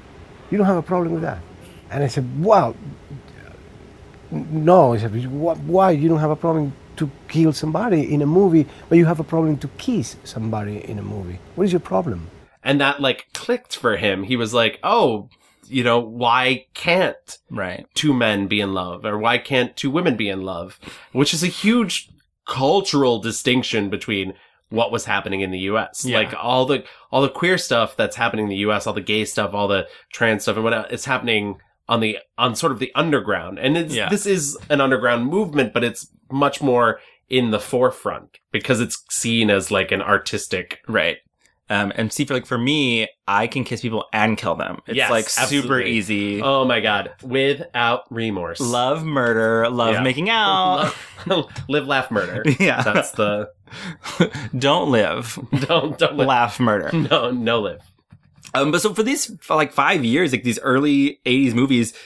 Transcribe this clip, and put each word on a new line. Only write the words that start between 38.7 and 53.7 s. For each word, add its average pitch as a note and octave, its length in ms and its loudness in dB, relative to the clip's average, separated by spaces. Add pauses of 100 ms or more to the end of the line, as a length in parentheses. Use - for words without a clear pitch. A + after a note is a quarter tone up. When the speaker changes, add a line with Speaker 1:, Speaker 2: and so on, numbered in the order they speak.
Speaker 2:
it's - 280 -6
seen A#2 400 0
as, G2 220 2
like, F#2+ 200 0
an F#2+ 100 0
artistic - 840 -2
Speaker 3:
Right. E2+ 300 0 (520)
Um, G2+ 280 0
and A2 160 -2
see, D3 100 -2
for, C3+ 100 -4
like, B2+ 120 -4
for B2+ 120 -4
me, A#2+ 520 0 (180)
I G#2 200 2
can B2+ 180 -4
kiss - 160 -8
people A2 320 -4
and A2 240 2
kill E2+ 180 -2
them. - 320 -8
It's, A2+ 80 -6
Speaker 2:
Yes, B2 160 2
Speaker 3:
like, A2 160 0
super - 160 0
Speaker 2:
absolutely. B2+ 480 0
Speaker 3:
easy. G2+ 500 -2
Speaker 2:
Oh C3+ 220 2
my B2 160 2
God. G#2 320 0 (100)
Without C3 880 0
remorse. G2+ 520 -4
Speaker 3:
Love B2+ 420 -2
murder, A#2 640 2
love A#2 260 2
Speaker 2:
Yeah. F#2+ 60 0
Speaker 3:
making C3+ 280 0
out. F#3+ 640 0 (160)
Speaker 2:
<laughs> - 160 -16
Love, E3+ 260 -2 (160)
live, C3+ 200 0
laugh, C3+ 220 0
murder. G2 320 -2 (100)
Speaker 3:
<laughs> B2 80 0
Yeah. C3 240 2
Speaker 2:
That's A#2 280 0
the G#2 380 -2 (600)